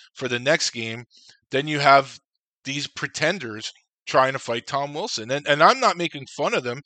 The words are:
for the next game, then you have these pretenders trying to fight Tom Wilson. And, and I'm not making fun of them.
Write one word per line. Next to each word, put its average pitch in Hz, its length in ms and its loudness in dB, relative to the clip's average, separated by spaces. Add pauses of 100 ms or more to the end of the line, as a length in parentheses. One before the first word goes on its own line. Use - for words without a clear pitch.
(140)
for - 140 -8
the 120 120 -2
next 143 320 0
game, 117 340 -10 (460)
then 139 160 0
you 151 120 -2
have 139 400 4 (440)
these 139 240 -6
pretenders 143 840 -6 (360)
trying 135 260 4
to 131 60 -8
fight 120 260 -4
Tom 143 280 -4
Wilson. 147 360 -8
And, 143 180 -4
and 147 140 2
I'm 220 180 8
not 202 180 2
making 151 300 -8
fun 175 260 -4
of 170 100 -2
them. 123 220 -6